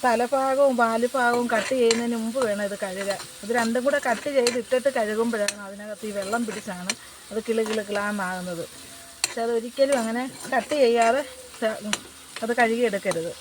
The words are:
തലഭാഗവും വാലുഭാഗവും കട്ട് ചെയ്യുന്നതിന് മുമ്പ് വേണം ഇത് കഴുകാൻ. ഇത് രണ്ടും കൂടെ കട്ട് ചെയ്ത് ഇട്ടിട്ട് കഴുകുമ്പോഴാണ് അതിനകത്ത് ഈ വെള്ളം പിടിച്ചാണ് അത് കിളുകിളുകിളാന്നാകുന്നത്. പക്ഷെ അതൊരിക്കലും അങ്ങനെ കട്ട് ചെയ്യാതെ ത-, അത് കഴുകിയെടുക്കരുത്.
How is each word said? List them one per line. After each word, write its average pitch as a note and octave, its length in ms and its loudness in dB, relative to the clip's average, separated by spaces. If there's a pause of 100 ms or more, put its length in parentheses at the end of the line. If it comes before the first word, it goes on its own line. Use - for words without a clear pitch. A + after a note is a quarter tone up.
തലഭാഗവും C4 760 4
വാലുഭാഗവും A#3+ 720 2
കട്ട് G#3+ 260 0
ചെയ്യുന്നതിന് A#3 420 2
മുമ്പ് A3+ 240 -2
വേണം G#3 220 -2
ഇത് G3+ 140 -6
കഴുകാൻ. G3 360 -6 (240)
ഇത് G#3 160 -6
രണ്ടും A#3 280 2
കൂടെ C#4+ 200 4
കട്ട് A#3+ 300 0
ചെയ്ത് B3 240 4
ഇട്ടിട്ട് B3+ 360 0
കഴുകുമ്പോഴാണ് G#3+ 680 0
അതിനകത്ത് G#3 440 -12
ഈ - 80 -10
വെള്ളം G#3 280 -2
പിടിച്ചാണ് F#3+ 440 -6 (400)
അത് G#3+ 80 -4 (100)
കിളുകിളുകിളാന്നാകുന്നത്. G3+ 1120 -2 (600)
പക്ഷെ - 240 -4
അതൊരിക്കലും B3 540 2
അങ്ങനെ A#3 220 -2 (300)
കട്ട് B3 200 0 (100)
ചെയ്യാതെ A#3 380 6 (380)
ത-, A3 200 -2 (640)
അത് A3+ 160 -2
കഴുകിയെടുക്കരുത്. G3+ 800 2